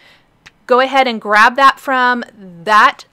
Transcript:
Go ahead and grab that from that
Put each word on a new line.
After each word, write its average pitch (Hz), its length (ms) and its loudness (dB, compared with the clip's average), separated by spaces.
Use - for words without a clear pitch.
Go 247 120 0
ahead 262 280 0
and 226 140 -8
grab 220 360 0
that 269 220 2
from 247 460 -4
that 214 500 0